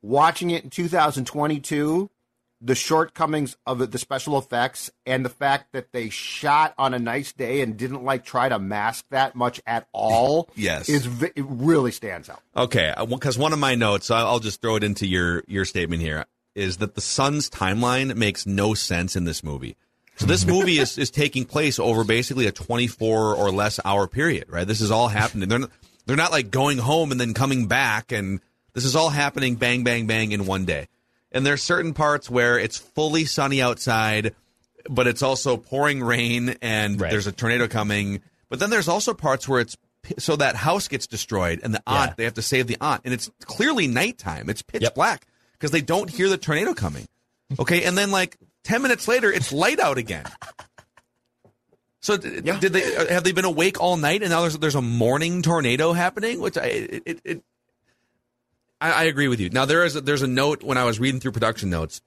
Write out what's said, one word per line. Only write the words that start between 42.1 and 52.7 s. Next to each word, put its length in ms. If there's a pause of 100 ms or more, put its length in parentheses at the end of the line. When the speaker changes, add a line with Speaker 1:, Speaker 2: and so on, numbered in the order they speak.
Speaker 3:
Yeah. 40
Speaker 2:
they 80
have 120
to 60
save 260
the 120
aunt, 240
and 100
it's 160 (120)
clearly 460
nighttime. 600
It's 120
pitch 220
Speaker 3:
Yep. 120
Speaker 2:
black 320 (320)
'cause 120
they 100
don't 280
hear 200
the 80
tornado 360
coming. 320 (540)
Okay, 240
and 140
then, 120
like, 280 (260)
ten 180
minutes 260
later, 240
it's 200
light 300
out 160
again. 280 (1700)
So 180
d-, 260
Speaker 1:
Yeah. 160
Speaker 2:
did 140